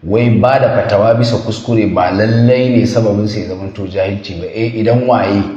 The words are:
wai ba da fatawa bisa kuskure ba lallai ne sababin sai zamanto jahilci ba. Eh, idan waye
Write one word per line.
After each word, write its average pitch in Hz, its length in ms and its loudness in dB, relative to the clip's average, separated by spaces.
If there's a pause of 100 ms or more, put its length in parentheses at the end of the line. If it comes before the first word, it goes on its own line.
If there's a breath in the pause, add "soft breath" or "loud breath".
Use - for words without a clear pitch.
wai 113 320 2
ba 127 240 2
da 113 160 2
fatawa 104 400 2
bisa 120 240 0
kuskure 113 500 -2
ba 90 220 0
lallai 117 640 2
ne 110 80 2
sababin 107 400 0
sai 101 240 -6
zamanto 95 360 -10
jahilci 98 540 -6
ba. 90 60 -8
Eh, 113 320 -4
idan 120 280 2
waye 101 360 2 (140)